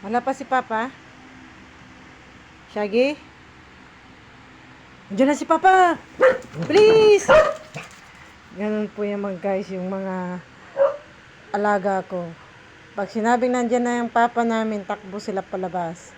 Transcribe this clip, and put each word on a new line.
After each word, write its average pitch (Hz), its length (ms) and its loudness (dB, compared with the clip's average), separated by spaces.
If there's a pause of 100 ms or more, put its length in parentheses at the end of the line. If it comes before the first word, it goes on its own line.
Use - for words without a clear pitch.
Wala 220 160 -2
pa 262 160 -4
si - 80 -12
Papa? 247 480 -4 (1800)
Shaggy? 226 400 0 (1900)
Andiyan 254 240 0
na 285 80 -2
si - 80 -8
Papa! 359 480 4 (720)
Please! 427 640 6 (1300)
Ganun 214 320 -4
po 208 160 -6
yan 202 160 -6
mga 196 160 -8
guys, 190 320 -4
yung 185 160 -8
mga 185 560 -8 (1120)
alaga 202 480 0
ko. 180 240 -8 (680)
Pag 202 120 -6
sinabing 240 480 0
nandyan 240 320 0
na 240 160 -2
yung 233 80 -6
Papa 233 320 0
namin, 220 400 -2
takbo 202 400 -10
sila 190 160 -6
palabas. 180 800 -8